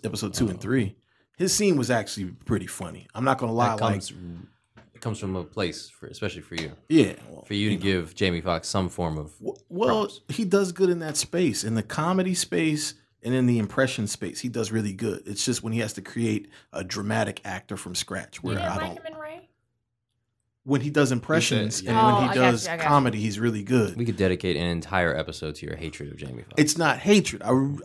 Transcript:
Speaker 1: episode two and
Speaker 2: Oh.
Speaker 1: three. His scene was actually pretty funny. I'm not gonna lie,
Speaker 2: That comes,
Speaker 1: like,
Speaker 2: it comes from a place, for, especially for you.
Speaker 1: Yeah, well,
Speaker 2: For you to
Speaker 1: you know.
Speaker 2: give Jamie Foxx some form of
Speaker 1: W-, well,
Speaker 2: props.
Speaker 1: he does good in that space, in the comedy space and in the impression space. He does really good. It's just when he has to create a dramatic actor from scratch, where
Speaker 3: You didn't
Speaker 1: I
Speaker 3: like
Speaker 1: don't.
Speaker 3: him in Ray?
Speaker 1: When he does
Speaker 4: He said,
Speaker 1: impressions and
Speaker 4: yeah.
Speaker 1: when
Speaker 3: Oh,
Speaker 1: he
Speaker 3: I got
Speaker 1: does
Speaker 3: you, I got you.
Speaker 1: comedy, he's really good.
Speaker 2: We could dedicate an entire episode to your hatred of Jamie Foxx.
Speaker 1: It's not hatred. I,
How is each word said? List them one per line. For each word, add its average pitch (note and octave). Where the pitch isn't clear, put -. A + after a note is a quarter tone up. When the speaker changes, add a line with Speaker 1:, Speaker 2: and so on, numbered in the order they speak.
Speaker 1:
episode G#2
two A#2+
and F2+
Speaker 2:
Oh. -
Speaker 1:
three. G#2
His F#3
scene G3
was A#2+
actually G#2
pretty F#2
funny. F2+
I'm A#2+
not C3
gonna A2+
lie, A#2
Speaker 2:
That G#2+
comes, G#2
Speaker 1:
like, -
Speaker 2:
it -
comes G#2+
from F#2+
a F2+
place, -
for, -
especially F#2
for -
you. D#2+
Speaker 1:
Yeah, B2+
well, -
Speaker 2:
For G#2
you G#2
to G2
Speaker 1:
you F2+
know. F2+
Speaker 2:
give F2+
Jamie F2+
Foxx E2+
some F#2
form E2
of D2+
Speaker 1:
W-, -
well, G#3+
Speaker 2:
props. -
Speaker 1:
he A3
does F#3+
good F#3
in F3
that D#3
space, D#3+
in A2+
the G#2+
comedy F3+
space D#3+
and A#2+
in B2+
the A#2+
impression A2+
space. -
He B2+
does A2+
really G#2
good. A2
It's G#2
just A#2+
when A2+
he A2+
has G#2+
to F#2+
create A2
a F#2
dramatic G#2
actor F#2+
from F2+
scratch, -
where G#2+
Speaker 3:
You G2
didn't F2+
Speaker 1:
I G2
Speaker 3:
like -
Speaker 1:
don't. -
Speaker 3:
him D#4+
in D#4
Ray? D#4
Speaker 1:
When C3+
he D3
does C#3+
Speaker 4:
He -
said, B2
Speaker 1:
impressions A2+
and -
Speaker 4:
yeah. -
Speaker 1:
when -
Speaker 3:
Oh, A#2+
Speaker 1:
he -
Speaker 3:
I -
got B2+
Speaker 1:
does A2+
Speaker 3:
you, -
I -
got D#3+
you. D#3
Speaker 1:
comedy, B2+
he's G#2
really A2+
good. G#2+
Speaker 2:
We A#2
could A2
dedicate F#2
an E2+
entire E2+
episode D#2
to D2
your D#2
hatred D2+
of C#2+
Jamie B1+
Foxx. -
Speaker 1:
It's D3+
not D3+
hatred. F#3+
I, G#2+